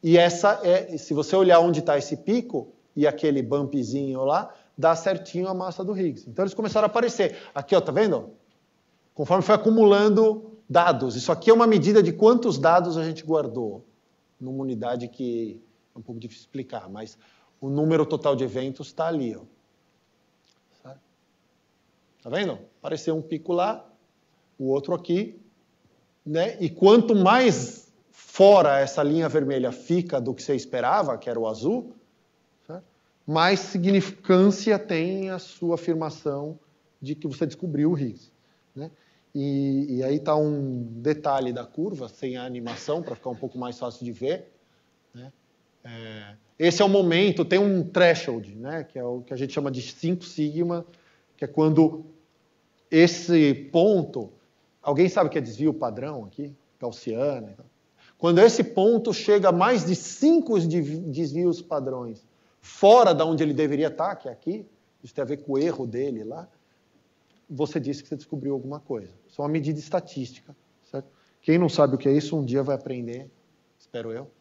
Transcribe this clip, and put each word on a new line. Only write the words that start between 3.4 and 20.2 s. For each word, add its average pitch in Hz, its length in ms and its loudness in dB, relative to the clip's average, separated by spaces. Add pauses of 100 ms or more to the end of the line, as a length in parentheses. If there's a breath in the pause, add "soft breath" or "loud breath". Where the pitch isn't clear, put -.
bumpzinho 131 840 -4
lá, 165 280 -2 (240 loud breath)
dá 165 200 4
certinho 165 520 -4
a 190 60 -6
massa 185 300 -8
do 196 120 -6
Higgs. 165 320 -6
Então 120 140 -6
eles 196 120 -4
começaram 214 320 0
a 202 40 0
aparecer. 226 480 -2 (160 loud breath)
Aqui, 139 220 -2
ó, 170 40 6
tá 147 120 -8
vendo? 165 380 0 (840)
Conforme 175 280 0
foi 208 120 4
acumulando 214 1040 4 (100)
dados. 135 460 2
Isso 127 160 -6
aqui 170 200 2
é 226 40 12
uma 233 120 6
medida 208 360 6
de 165 100 2
quantos 226 460 4
dados 165 400 4
a 160 60 -4
gente 160 200 -8
guardou. 123 600 -4 (560)
Numa 131 220 -10
unidade 123 440 -6
que 117 560 -8 (320)
é 123 40 -20
um 110 40 -20
pouco 117 180 -16
difícil 110 220 -20
explicar, 123 480 -14
mas 110 260 -16 (460 soft breath)
O 135 80 -8
número 151 340 0
total 143 300 -2
de 127 80 -4
eventos 131 500 -8
tá 160 140 -6
ali, 135 300 -6
ó. - 60 -20 (1400)